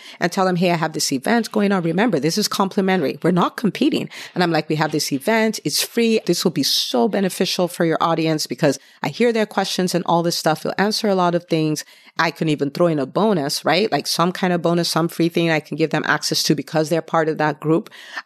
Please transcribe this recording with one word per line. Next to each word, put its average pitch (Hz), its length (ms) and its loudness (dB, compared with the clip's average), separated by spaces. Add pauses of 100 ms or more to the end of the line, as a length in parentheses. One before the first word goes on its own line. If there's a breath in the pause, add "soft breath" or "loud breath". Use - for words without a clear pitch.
(180 loud breath)
and 170 140 0
tell 190 120 0
them, 180 120 2
"Hey, 175 160 2
I 170 40 2
have 156 160 -2
this 151 200 -2
event 214 400 0
going 202 180 2
on. 190 140 0
Remember, 170 340 2
this 160 180 0
is 208 120 0
complimentary. 190 760 0
We're 165 80 2
not 180 260 2
competing." - 540 0 (240 loud breath)
And 175 80 -2
I'm 175 80 2
like, 156 180 0
"We 160 80 0
have 156 140 0
this 151 220 -2
event. 220 520 0
It's - 180 -2
free. 226 440 2
This - 180 0
will 185 60 2
be 139 140 -2
so - 440 0
beneficial 185 600 -2
for - 160 -2
your 160 160 2
audience 160 480 0
because - 320 0 (200 soft breath)
I - 100 -4
hear 233 220 0
their 214 140 0
questions 185 480 -2
and 170 120 -2
all 170 180 2
this 170 120 0
stuff. - 280 -2
You'll 160 120 -2
answer 208 320 0
a 196 60 2
lot 175 220 2
of 175 80 -2
things." 156 400 0 (340 loud breath)
I 165 140 2
can 165 160 -2
even 143 220 0
throw 175 180 2
in 156 100 0
a 135 80 -2
bonus, 165 580 0
right? 170 280 2
Like 143 140 -2
some 175 260 0
kind 180 200 0
of 175 80 0
bonus, 170 280 0
some 170 180 0
free 170 220 0
thing 170 220 2
I 156 100 2
can - 160 -8
give 156 140 0
them 156 140 -2
access - 400 0
to 160 100 2
because 151 340 -2
they're 160 120 0
part 160 280 0
of 156 100 -2
that 151 220 0
group. 160 300 0 (360 loud breath)